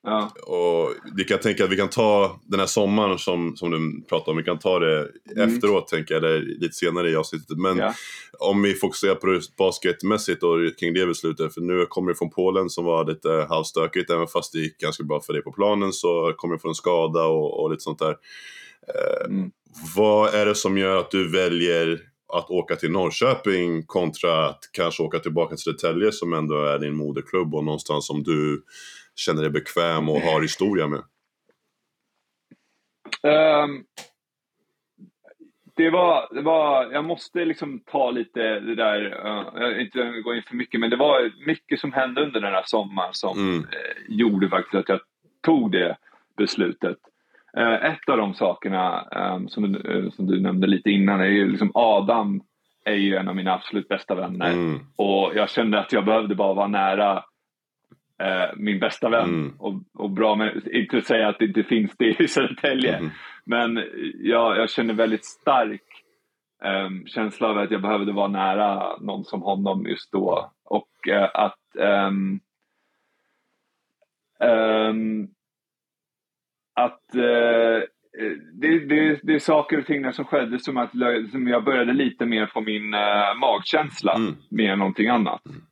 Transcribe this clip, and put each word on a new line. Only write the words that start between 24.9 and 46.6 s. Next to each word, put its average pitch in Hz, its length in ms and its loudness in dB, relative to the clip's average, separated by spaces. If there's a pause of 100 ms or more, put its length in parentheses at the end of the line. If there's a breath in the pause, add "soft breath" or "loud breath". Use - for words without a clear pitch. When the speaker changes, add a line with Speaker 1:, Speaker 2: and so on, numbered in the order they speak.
Speaker 2:
åka 80 160 -2
tillbaka 87 300 -2
till 78 140 -10
Södertälje, 85 500 0
som 87 200 -4
ändå 76 300 0
är 73 160 0
din 73 180 -4
moderklubb 76 580 -4
och 76 100 -2
någonstans 76 420 -4
som 76 160 -4
du 76 400 0 (560 loud breath)
känner 78 240 -2
dig 76 80 0
bekväm 80 580 0
och 76 120 2
har 80 220 2
historia 87 460 0
med? 73 140 -6 (2250)
Speaker 1:
Ehm, 147 640 4 (1900)
det 165 140 4
var, 175 440 4
det 135 80 -6
var, 143 500 2
jag 147 120 -2
måste, 170 400 -6
liksom, 151 420 -4
ta 131 240 0
lite 113 500 -2
det 110 140 -4
där, 104 520 -2
eh, 104 360 -6
jag 123 60 0
vill 110 120 -4
inte 120 440 -4
gå 120 100 -4
in 113 140 -6
för 123 80 -10
mycket, 120 240 -4
men 117 100 0
det 131 60 2
var 131 500 2
mycket 156 340 -2
som 143 120 -6
hände 131 300 0
under 131 180 -2
den 101 120 -2
här 92 140 0
sommaren 98 480 -2
som, 98 240 -6
Speaker 2:
Mm. 92 220 0
Speaker 1:
eh, - 480 -10
gjorde 104 400 2
faktiskt 92 260 -2
att 95 140 0
jag - 120 2 (420)
tog 127 300 4
det 90 240 2 (400 soft breath)
beslutet. - 640 0 (580 soft breath)